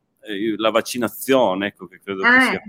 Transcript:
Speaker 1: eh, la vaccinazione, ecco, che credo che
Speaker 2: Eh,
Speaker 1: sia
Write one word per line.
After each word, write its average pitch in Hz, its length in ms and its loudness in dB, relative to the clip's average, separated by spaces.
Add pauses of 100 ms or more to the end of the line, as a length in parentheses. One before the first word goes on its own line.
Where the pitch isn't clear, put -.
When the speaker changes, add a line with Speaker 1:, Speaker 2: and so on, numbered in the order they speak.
(200)
Speaker 1:
eh, 107 380 -4
la 110 100 0
vaccinazione, 107 1000 0
ecco, 92 180 -12
che 90 180 -20
credo 98 180 -6
che 226 60 2
Speaker 2:
Eh, 254 140 6
Speaker 1:
sia 196 260 -2